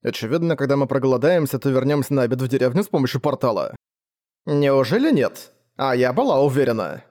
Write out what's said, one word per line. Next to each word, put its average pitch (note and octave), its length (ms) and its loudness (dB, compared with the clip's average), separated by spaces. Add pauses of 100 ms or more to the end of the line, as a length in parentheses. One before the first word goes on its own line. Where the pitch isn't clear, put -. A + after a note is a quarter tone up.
Очевидно, D#3 540 -2
когда C#3 220 0
мы C#3 100 0
проголодаемся, C3+ 720 0
то C#3 100 -2
вернемся C3+ 440 0
на C3+ 80 2
обед B2+ 200 0
в C3 60 -2
деревню B2+ 360 0
с - 40 -4
помощью C3+ 320 -2
портала. A#2+ 560 -2 (720)
Неужели C#3+ 680 2
нет? - 400 -2 (240)
А C3+ 200 -2
я B2+ 180 2
была E3+ 260 2
уверена. A#2+ 720 0